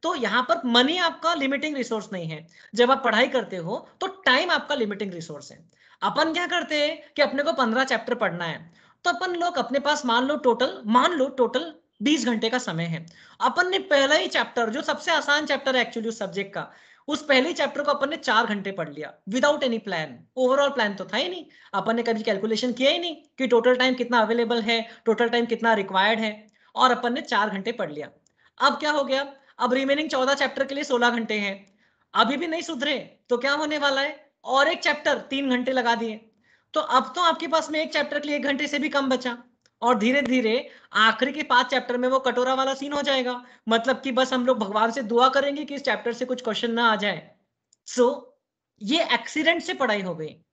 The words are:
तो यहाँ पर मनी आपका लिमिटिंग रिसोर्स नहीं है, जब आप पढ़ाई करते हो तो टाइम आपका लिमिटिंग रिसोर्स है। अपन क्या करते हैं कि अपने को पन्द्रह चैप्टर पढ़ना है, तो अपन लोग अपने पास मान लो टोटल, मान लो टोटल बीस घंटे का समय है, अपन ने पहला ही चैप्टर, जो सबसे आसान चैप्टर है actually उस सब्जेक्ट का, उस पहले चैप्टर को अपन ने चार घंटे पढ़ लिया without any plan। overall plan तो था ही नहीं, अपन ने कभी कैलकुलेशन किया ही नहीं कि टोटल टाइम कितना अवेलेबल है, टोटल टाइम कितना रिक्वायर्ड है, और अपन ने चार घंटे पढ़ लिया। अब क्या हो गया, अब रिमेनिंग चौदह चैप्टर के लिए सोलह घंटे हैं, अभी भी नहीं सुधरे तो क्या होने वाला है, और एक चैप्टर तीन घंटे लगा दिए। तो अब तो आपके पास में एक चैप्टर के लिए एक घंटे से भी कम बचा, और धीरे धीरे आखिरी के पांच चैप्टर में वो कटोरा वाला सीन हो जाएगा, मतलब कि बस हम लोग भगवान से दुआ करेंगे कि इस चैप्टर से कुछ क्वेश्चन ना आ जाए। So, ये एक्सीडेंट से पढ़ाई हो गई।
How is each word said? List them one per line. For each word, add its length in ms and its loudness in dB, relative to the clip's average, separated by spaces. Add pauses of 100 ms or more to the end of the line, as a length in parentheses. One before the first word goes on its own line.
तो 120 0
यहाँ 280 0
पर 220 0
मनी 340 4
आपका 360 0
लिमिटिंग 420 -2
रिसोर्स 360 -4
नहीं 160 -8
है, 180 -12 (280)
जब 160 6
आप 140 4
पढ़ाई 240 4
करते 280 -2
हो 200 -6 (240)
तो 60 -4
टाइम 440 2
आपका 240 -2
लिमिटिंग 380 -4
रिसोर्स 400 -14
है। 60 -20 (440)
अपन 300 0
क्या 140 -2
करते 300 -2
हैं 400 -4
कि 60 4
अपने 200 0
को 100 0
पन्द्रह 320 2
चैप्टर 300 -2
पढ़ना 300 -2
है, 280 -8 (320)
तो 60 2
अपन 240 -2
लोग 240 -2
अपने 200 -2
पास 280 0
मान 180 2
लो 120 0
टोटल, 500 0
मान 260 4
लो 160 0
टोटल 440 -2 (300)
बीस 240 2
घंटे 240 0
का 80 -2
समय 260 -4
है, 200 -6 (360)
अपन 280 2
ने 100 0
पहला 360 2
ही 140 2
चैप्टर, 420 -2
जो 120 -4
सबसे 280 -4
आसान 360 2
चैप्टर 300 0
है 80 2
actually 240 -6
उस 100 -8
सब्जेक्ट 360 -6
का, 160 -8 (380)
उस 160 -4
पहले 280 2
चैप्टर 300 -2
को 100 0
अपन 180 -2
ने 60 -6
चार 300 2
घंटे 260 -4
पढ़ 160 -6
लिया 240 -12 (180)
without 340 2
any 160 -2
plan। 340 -6 (240)
overall 340 2
plan 240 0
तो 80 -10
था 120 -6
ही 120 -2
नहीं, 160 -10 (300)
अपन 220 0
ने 60 -2
कभी 200 0
कैलकुलेशन 500 -2
किया 180 2
ही 80 0
नहीं 180 -6 (220)
कि 80 0
टोटल 300 6
टाइम 180 2
कितना 260 2
अवेलेबल 420 2
है, 180 0 (240)
टोटल 240 2
टाइम 180 2
कितना 280 2
रिक्वायर्ड 460 2
है, 260 -6 (280)
और 160 4
अपन 220 0
ने 80 -4
चार 300 0
घंटे 220 -6
पढ़ 180 -6
लिया। 180 -12 (520)
अब 180 2
क्या 120 -2
हो 140 0
गया, 220 -2 (320)
अब 140 0
रिमेनिंग 380 0
चौदह 240 2
चैप्टर 300 -2
के 100 -6
लिए 100 -4
सोलह 260 2
घंटे 240 -4
हैं, 320 -6 (480)
अभी 220 2
भी 100 -4
नहीं 160 -4
सुधरे 560 -6 (100)
तो 100 2
क्या 140 0
होने 260 -2
वाला 220 0
है, 300 -6 (140)
और 240 4
एक 140 -2
चैप्टर 360 0 (120)
तीन 200 -2
घंटे 220 0
लगा 220 2
दिए। 260 -4 (540)
तो 60 2
अब 340 2
तो 60 -2
आपके 260 2
पास 240 0
में 100 -2
एक 120 -4
चैप्टर 280 -2
के 80 -8
लिए 80 0
एक 60 -2
घंटे 240 -2
से 120 -4
भी 100 -2
कम 200 0
बचा, 280 -2 (460)
और 160 4
धीरे 240 2
धीरे 480 0 (220)
आखिरी 400 2
के 100 -6
पांच 240 4
चैप्टर 300 -2
में 120 0
वो 100 2
कटोरा 360 0
वाला 200 0
सीन 180 -8
हो 100 -2
जाएगा, 420 -2 (240)
मतलब 320 2
कि 120 -4
बस 200 2
हम 140 0
लोग 120 2
भगवान 320 2
से 120 -6
दुआ 260 4
करेंगे 360 0
कि 100 -10
इस 100 -10
चैप्टर 280 -2
से 120 -4
कुछ 180 -6
क्वेश्चन 280 -4
ना 220 2
आ 40 2
जाए। 340 -4 (580)
So, 220 4 (720)
ये 240 0 (100)
एक्सीडेंट 480 0
से 120 -6
पढ़ाई 280 0
हो 120 -6
गई। 220 -10 (160)